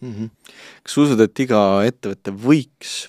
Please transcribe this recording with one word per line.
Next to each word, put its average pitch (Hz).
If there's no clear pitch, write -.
Mhm. 113
Kas -
sa 143
usud, 139
et 107
iga 101
ettevõte 104
võiks 123